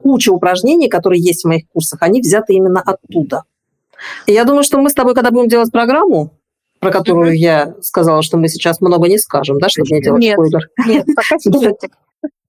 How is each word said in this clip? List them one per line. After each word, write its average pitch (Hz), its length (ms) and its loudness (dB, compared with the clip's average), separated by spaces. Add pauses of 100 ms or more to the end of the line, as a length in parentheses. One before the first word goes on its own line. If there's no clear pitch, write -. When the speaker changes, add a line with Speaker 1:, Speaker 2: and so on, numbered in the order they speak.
Speaker 1:
куча 262 280 2
упражнений, 190 600 0
которые 180 320 0
есть 170 220 -2
в 175 40 -2
моих 165 240 -2
курсах, 160 300 -6
они 196 180 2
взяты 208 340 0
именно 185 280 0
оттуда. 165 600 -6 (840)
И 208 80 2
я 226 100 4
думаю, 285 200 2
что 277 160 0
мы 277 100 0
с - 40 -4
тобой, 254 200 0
когда 247 160 2
будем 240 180 2
делать 233 240 2
программу, 240 600 0 (480)
про 185 100 0
которую 170 380 2
Speaker 2:
Мгм. 165 80 2
Speaker 1:
я 156 460 0
сказала, 165 400 0
что 160 140 -4
мы 165 120 2
сейчас 165 340 -4
много 175 260 2
не 202 100 2
скажем, 143 400 -4
да, 175 120 0
чтобы 156 240 -2
не 147 80 0
делать 147 180 0
Speaker 2:
Нет. 220 140 2
Speaker 1:
спойлер. 160 340 0 (180)
Speaker 2:
Нет, 226 200 0 (100)
пока 277 220 -2
Speaker 1:
<laughs> - 0 -
Speaker 2:
секретик. 220 540 -2 (560)